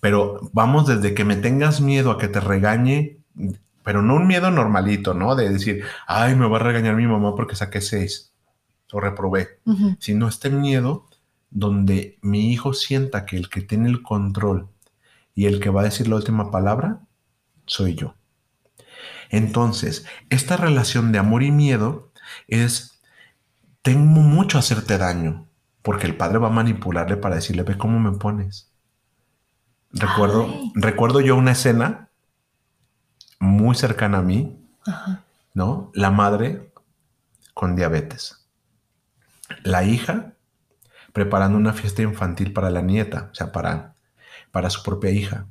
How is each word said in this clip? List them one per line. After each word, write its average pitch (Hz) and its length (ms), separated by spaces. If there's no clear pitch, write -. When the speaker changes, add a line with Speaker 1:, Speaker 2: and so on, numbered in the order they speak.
Speaker 1:
Pero 101 400
vamos 131 340
desde 104 280
que 104 100
me 104 120
tengas 139 440
miedo 139 300
a 107 80
que 101 100
te 101 120
regañe, 113 760
pero 101 200
no 123 140
un 180 100
miedo 185 240
normalito, 101 640
¿no? 101 220
De 113 120
decir, 101 360
"Ay, 117 280
me 127 140
va 110 100
a 113 40
regañar 113 340
mi 117 100
mamá 104 280
porque - 220
saqué 98 240
seis - 520
o 101 80
reprobé". 98 640
Speaker 2:
Ujú. 202 340
Speaker 1:
Sino 107 300
este 131 220
miedo 139 560
donde 98 680
mi 104 320
hijo - 220
sienta 131 500
que 95 140
el 90 100
que 95 140
tiene 110 260
el 123 140
control 101 680
y 101 120
el 101 140
que 101 100
va 98 100
a 101 40
decir 110 240
la 110 80
última 107 340
palabra 110 500
soy 92 300
yo. 76 200
Entonces, 110 720
esta 131 260
relación 127 560
de 107 60
amor 110 240
y 143 80
miedo 143 640
es, 120 520
tengo 147 380
mucho 156 380
a - 20
hacerte 107 380
daño, 87 480
porque 101 240
el 82 100
padre 92 220
va 113 100
a 110 40
manipularle 98 640
para 92 200
decirle, 90 260
"Ve 98 160
cómo 113 200
me 104 200
pones". 101 520
Recuerdo, 107 560
Speaker 2:
Ay. - 260
Speaker 1:
recuerdo 113 460
yo 131 160
una 127 160
escena 127 580
muy 104 360
cercana 107 440
a 92 40
mí, 98 360
Speaker 2:
Ajá. - 380
Speaker 1:
¿no? - 400
La 98 160
madre 104 600
con 90 220
diabetes. 80 720
La 92 220
hija 120 480
preparando 98 440
una 107 160
fiesta 104 300
infantil 98 500
para 95 180
la 90 120
nieta, 95 500
o - 20
sea, - 180
para, 78 420
para 90 200
su - 120
propia 98 280
hija. - 400